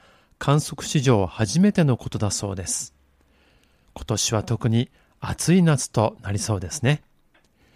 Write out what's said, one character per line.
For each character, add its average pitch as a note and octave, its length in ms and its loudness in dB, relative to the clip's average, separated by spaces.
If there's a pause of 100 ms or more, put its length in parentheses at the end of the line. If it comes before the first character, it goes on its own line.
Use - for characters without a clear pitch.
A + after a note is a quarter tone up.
(380)
観 D3 220 2
測 - 260 -8
史 D3+ 140 0
上 A2+ 260 4
初 G#2+ 340 -2
め G3+ 120 4
て F3+ 100 2
の C3 140 4
こ - 140 -10
と A2 80 -6
だ G2+ 120 0
そ G2+ 220 -6
う F#2+ 40 -8
で F#2 100 -8
す。 - 260 -8 (1000)
今 - 100 -12
年 - 300 -2
は G#2 80 0
特 - 260 -2
に A#2 220 0 (280)
暑 - 360 0
い F#3+ 80 6
夏 D#3 280 2
と A#2 300 0
な G2 120 -8
り G#2 60 -2
そ G#2 180 -2
う F2+ 40 -4
で F#2 100 -8
す - 120 -8
ね。 C#3+ 180 2 (760)